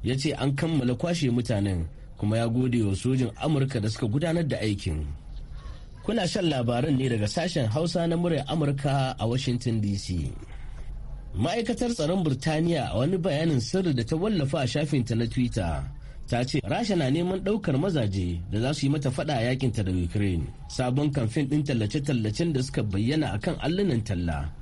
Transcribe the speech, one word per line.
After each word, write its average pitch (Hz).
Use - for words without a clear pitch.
ya 123
ce 143
an 139
kammala 143
kwashe 170
mutanen 101
kuma 104
ya 117
gode 120
wa 98
sojin 127
Amurka 135
da 104
suka 113
gudanar 165
da 123
aikin. 85
Kuna 208
shan 180
labaran 127
ne 131
daga 104
sashen 160
Hausa 170
na 165
muryar 170
Amurka 139
a 110
Washington 120
D 101
C. 87
Ma'aikatar 233
tsaron 170
Burtaniya 156
a -
wani 175
bayanin 160
sirri 175
da 120
ta 160
wallafa 165
a 123
shafinta 139
na 117
Twitter 87
ta 120
ce 131
Rasha 196
na 147
neman 180
ɗaukar 185
mazaje 98
da 104
za 139
su 143
yi 135
mata 139
faɗa 143
a 110
yakinta 113
da 92
Ukraine. 87
Sabon 135
kamfen 139
ɗin 147
tallace-tallacen 120
da 127
suka 127
bayyana 110
a 104
kan 160
allunan 156
talla 82